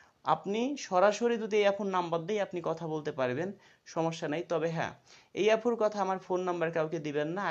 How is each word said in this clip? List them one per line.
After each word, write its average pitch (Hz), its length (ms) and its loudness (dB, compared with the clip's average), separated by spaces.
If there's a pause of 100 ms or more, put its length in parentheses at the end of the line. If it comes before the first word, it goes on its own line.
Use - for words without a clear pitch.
(260)
আপনি 180 360 0 (260)
সরাসরি 208 500 4
যদি 220 200 -2
এই 208 80 6
আফুর 202 220 2
নাম্বার 175 400 0
দেই, 208 120 0
আপনি 185 240 -4
কথা 160 240 -4
বলতে 156 240 -4
পারবেন, 135 380 -2 (360)
সমস্যা 165 420 -2
নাই। 156 140 -2 (100)
তবে 165 180 0
হ্যাঁ, 165 240 -2 (420)
এই 196 200 2
আফুর 226 200 2
কথা 208 300 0
আমার 190 140 0
ফোন 180 200 0 (100)
নাম্বার 170 220 0
কাউকে 160 280 -2
দিবেন 147 280 -2
না, 175 240 -4